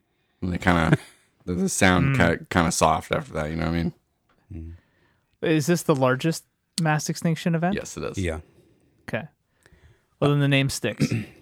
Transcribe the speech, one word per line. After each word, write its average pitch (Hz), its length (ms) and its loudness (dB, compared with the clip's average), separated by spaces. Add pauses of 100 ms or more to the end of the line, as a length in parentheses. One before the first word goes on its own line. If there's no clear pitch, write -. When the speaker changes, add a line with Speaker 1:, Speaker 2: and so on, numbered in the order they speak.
(400)
Speaker 1:
And 92 120 -4
they 90 60 -4
kinda, 85 380 4 (240)
Speaker 2:
<laughs> - 260 -20
Speaker 1:
the, 90 80 -6
the 92 140 -2
sound 95 480 4
Speaker 2:
Mm. 87 220 2
Speaker 1:
ki-, - 100 -16
kinda 87 220 2
soft 80 400 2
after - 220 -4
that, 78 180 -4
you 80 60 -6
know 82 100 -2
what 82 80 -2
I 85 80 0
mean? 175 100 -2 (600)
Speaker 3:
Mm. 82 180 -14 (720)
Speaker 2:
Is 156 240 0
this 170 160 0
the 151 140 2
largest 131 480 0 (360)
mass 151 280 0
extinction 165 480 -2
event? 175 180 -2
Speaker 1:
Yes, - 220 -8
it 76 80 -8
is. - 140 -8
Speaker 3:
Yeah. 82 200 -4 (720)
Speaker 2:
Okay. 151 180 -8 (920)
Well, 143 100 2
then 147 100 2
the 139 80 2
name 135 220 2
sticks. - 420 -2
<clears throat> 113 100 -4 (200)